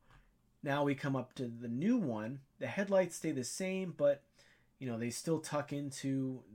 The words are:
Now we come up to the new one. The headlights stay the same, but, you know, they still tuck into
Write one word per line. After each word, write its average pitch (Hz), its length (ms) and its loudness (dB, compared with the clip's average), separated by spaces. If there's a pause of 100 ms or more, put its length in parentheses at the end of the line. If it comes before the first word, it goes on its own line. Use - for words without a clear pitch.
(640)
Now 143 220 2
we 143 100 4
come 135 220 0
up 120 200 -4
to 127 100 -2
the 117 220 -6
new 165 280 4
one. 127 440 -2 (180)
The 131 80 -4
headlights 190 500 2
stay 160 160 -2
the 131 120 -2
same, 190 520 -4
but, - 260 4 (560)
you 135 80 -6
know, 117 120 -2
they 117 120 0
still 160 280 0
tuck 147 340 -2
into 135 680 -2 (140)